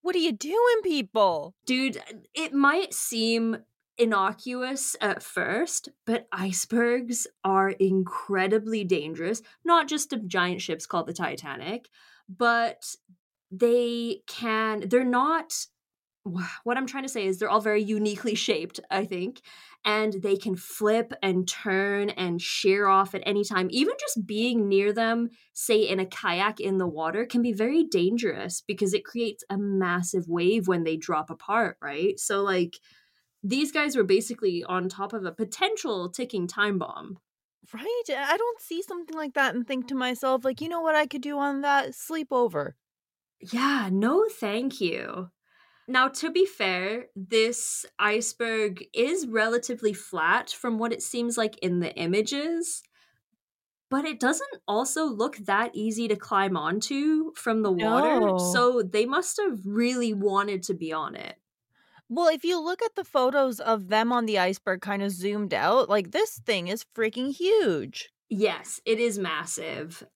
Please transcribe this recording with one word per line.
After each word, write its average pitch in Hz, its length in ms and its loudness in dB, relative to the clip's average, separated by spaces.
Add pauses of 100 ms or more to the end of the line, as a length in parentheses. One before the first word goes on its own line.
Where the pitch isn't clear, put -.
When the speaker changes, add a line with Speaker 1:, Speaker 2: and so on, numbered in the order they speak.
Speaker 1:
What 359 140 -2
are 349 40 2
you 320 140 2
doing, 453 500 2
people? 196 680 2 (120)
Speaker 2:
Dude, 254 360 0 (320)
it 311 200 -4
might 285 400 4
seem 226 640 0 (400)
innocuous 240 1000 0
at 208 240 -2
first, 208 640 -2 (180)
but 226 280 -2
icebergs 233 960 0 (180)
are 190 240 4
incredibly 196 1120 2
dangerous. 170 580 -2 (220)
Not 330 240 4
just 294 220 -4
to 262 80 -4
giant 180 440 -2
ships 170 240 -6
called 165 220 -2
the 170 60 -8
Titanic, 156 760 -8 (400)
but 233 560 0 (680)
they 233 760 2
can, 220 600 -2
they're 247 160 6
not, 294 480 2 (720)
wha-, 180 180 -4 (200)
what 247 140 0
I'm 262 100 -2
trying 269 160 -8
to 269 60 -8
say 220 160 -4
is 190 140 0
they're 214 100 0
all 208 120 4
very 208 220 2
uniquely 208 520 0
shaped, 175 440 -2 (100)
I 196 160 0
think, 185 360 -6 (440)
and 214 280 2 (100)
they 196 140 2
can 196 180 -2
flip 220 560 0 (100)
and 185 240 2
turn 202 640 0
and 175 300 -2
shear 196 460 2
off 190 260 4
at 190 120 -6
any 202 180 2
time. 185 260 0
Even 330 300 2
just 233 260 -4
being 220 440 2
near 202 240 4
them, 226 340 0 (240)
say, - 300 2
in 190 180 2
a 185 60 0
kayak 190 560 -2
in 190 160 0
the 180 100 2
water, 165 380 -2
can 240 160 0
be 233 100 2
very 247 320 2
dangerous 180 840 0
because 196 280 0
it 202 100 0
creates 226 460 -4
a 196 80 -4
massive 180 720 0
wave 180 400 2
when 170 160 2
they 160 100 0
drop 160 340 -4
apart, 202 520 -2
right? 156 360 -2
So, 202 260 -2
like, 180 360 0 (640)
these 269 300 0
guys 294 240 0
were 208 80 4
basically 190 580 0
on 180 240 -2
top 196 240 -8
of 202 140 -6
a 165 80 -6
potential 220 760 -2
ticking 196 380 -4
time 202 320 0
bomb. - 380 -8 (560)
Speaker 1:
Right? 440 360 -4
I 285 280 0
don't 466 240 -2
see 339 200 -8
something 330 360 -10
like 302 160 -6
that 277 200 2
and 233 140 -4
think 254 220 -4
to 277 60 -4
myself, 254 500 0
like, 262 160 0
"You 330 80 -6
know 339 100 -2
what 320 160 2
I 302 120 4
could 262 140 -8
do 285 180 -4
on 277 200 0
that? 277 340 2
Sleep 320 380 -6
over." 185 460 0 (640)
Speaker 2:
Yeah, 240 500 0
no 262 400 4
thank 269 480 -4
you. 180 500 -4 (560)
Now, 254 220 2
to 311 240 -4
be 359 140 4
fair, 196 680 -2
this 220 720 0 (140)
iceberg 214 960 0
is 277 340 0
relatively 226 680 0
flat 180 560 0
from 233 300 -4
what 233 140 0
it - 80 -6
seems 240 360 -2
like 220 220 0
in 175 220 0
the - 160 -2
images, 285 840 0 (1080)
but 277 160 0
it 294 140 -6
doesn't 330 480 -2
also 269 380 0
look 240 340 -2
that 208 340 0
easy 220 340 -2
to 208 80 4
climb 196 400 0
onto 277 800 0
from 220 280 0
the 202 80 2
water, 240 480 4
Speaker 1:
No. 196 180 4
Speaker 2:
so 240 440 4
they 208 240 2
must 294 320 -2
have 339 280 0
really 233 480 0
wanted 202 500 0
to 190 100 -4
be 160 200 -4
on 156 220 -6
it. - 200 -12 (760)
Speaker 1:
Well, 330 240 2
if 302 120 -6
you 349 160 0
look 349 200 -4
at 453 140 -4
the 381 80 -4
photos 262 560 2
of 208 300 0
them 220 240 2
on 233 120 2
the 208 140 2
iceberg 185 420 0
kinda 202 280 -2
zoomed 202 440 -2
out, 175 360 4
like, 196 220 2
this 427 280 0
thing 185 300 -2
is 220 160 -4 (100)
freaking 240 400 -2
huge. 349 720 2 (200)
Speaker 2:
Yes, 196 560 -2
it 226 140 0
is 220 200 0
massive. 160 840 -6 (120)